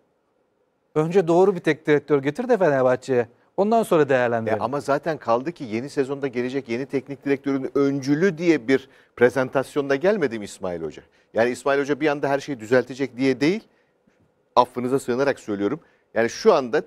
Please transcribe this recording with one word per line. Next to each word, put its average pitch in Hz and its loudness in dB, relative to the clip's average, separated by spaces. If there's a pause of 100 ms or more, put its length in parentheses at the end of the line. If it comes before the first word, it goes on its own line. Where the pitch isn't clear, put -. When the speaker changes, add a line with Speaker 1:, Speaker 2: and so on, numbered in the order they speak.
(960)
Speaker 1:
Önce 165 2
doğru 185 4
bir 175 -8
tek 156 -2
direktör 143 2
getir 185 -4
de 240 2
Fenerbahçe'ye. 127 2 (300)
Ondan 214 2
sonra 151 2
değerlendirelim. 117 0
Speaker 2:
E, - -4
ama 135 -4
zaten 143 -2
kaldı 123 -2
ki 156 -12
yeni 117 -6
sezonda 139 -4
gelecek 123 -4
yeni 120 -4
teknik 135 -6
direktörün 135 -2
öncülü 143 0
diye 156 0
bir 131 0 (260)
prezentasyonda 131 0
gelmedi 143 0
mi 101 -10
İsmail 90 -8
Hoca? 78 -10 (320)
Yani 113 2
İsmail 139 -2
Hoca 143 -2
bir 151 0
anda 143 -2
her 139 0
şeyi 135 -10
düzeltecek 123 -2
diye 131 0
değil, 175 0 (880)
affınıza 123 0
sığınarak 127 -2
söylüyorum. 104 -2 (340)
Yani 113 2
şu 214 2
anda 139 0